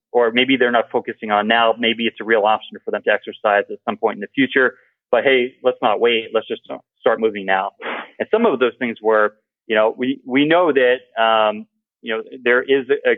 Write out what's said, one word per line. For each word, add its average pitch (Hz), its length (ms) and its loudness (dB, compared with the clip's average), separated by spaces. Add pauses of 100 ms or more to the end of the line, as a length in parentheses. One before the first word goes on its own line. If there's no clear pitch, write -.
(120)
or 120 200 2
maybe 127 240 2
they're 123 160 2
not 113 180 0
focusing 113 400 -6
on 104 160 2
now. 113 320 2
Maybe 113 280 -2
it's - 140 -6
a 107 40 -12
real 110 200 2
option 107 400 -2
for 110 60 -8
them 104 140 -6
to 113 60 0
exercise 101 600 0
at 104 80 -10 (100)
some 107 80 -6
point 107 200 -4
in 101 40 -14
the 98 140 -10
future. 131 420 0 (340)
But 117 140 2
hey, 131 380 0
let's 127 180 0
not 107 200 0
wait. 113 340 0
Let's 107 140 -4
just 110 140 -8 (380)
start 113 200 0
moving 104 260 -4
now. 95 260 -2 (460)
And 110 120 -4
some 233 140 2
of 156 140 2
those 120 200 0
things 113 240 -6
were, 107 340 2 (300)
you 110 100 -2
know, 110 200 2
we, 131 300 -4
we 135 200 0
know 165 260 2
that, 127 500 0
um, 110 440 0 (360)
you 113 120 -6
know, 113 80 -4 (200)
there 123 200 2
is 135 280 0
a, 131 220 0
a - 60 0